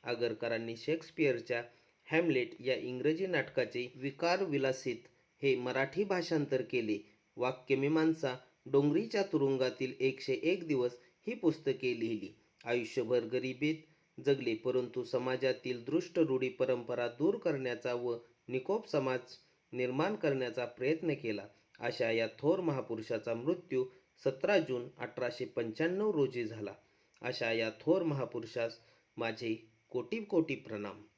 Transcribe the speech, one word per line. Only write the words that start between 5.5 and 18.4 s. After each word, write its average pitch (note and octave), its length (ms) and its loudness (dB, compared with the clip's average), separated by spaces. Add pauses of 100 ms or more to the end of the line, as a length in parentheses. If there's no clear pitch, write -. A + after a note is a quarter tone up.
मराठी C3 480 0
भाषांतर E3 580 2
केले. A2 360 -2 (400)
वाक्यमीमांसा C#3 1000 2 (300)
डोंगरीच्या D#3 580 2
तुरुंगातील C3+ 760 0
एकशे C3 340 0
एक E3+ 340 0
दिवस B2 240 2 (360)
ही A#3 80 -2
पुस्तके B2+ 640 0
लिहिली. A2+ 300 -4 (360)
आयुष्यभर A#2+ 540 0
गरिबीत B2+ 560 -2 (500)
जगले, C3+ 300 2
परंतु B2 480 0
समाजातील B2+ 800 0
दृष्ट E3+ 360 0
रूढी C3 300 2
परंपरा B2 580 0
दूर E3 300 0
करण्याचा C3 560 -2
व A#2+ 240 -2 (300)